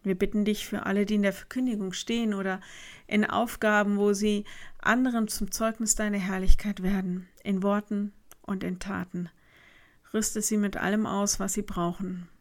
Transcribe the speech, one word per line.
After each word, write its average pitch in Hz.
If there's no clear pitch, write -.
Wir 190
bitten 202
dich 208
für -
alle, 202
die 208
in 208
der 196
Verkündigung 208
stehen 233
oder 190
in 208
Aufgaben, 208
wo 208
sie 208
anderen 233
zum -
Zeugnis 226
deiner 208
Herrlichkeit 190
werden, 185
in 190
Worten 202
und 190
in 185
Taten. 180
Rüste 214
sie 214
mit 208
allem 214
aus, 202
was 190
sie 208
brauchen. 180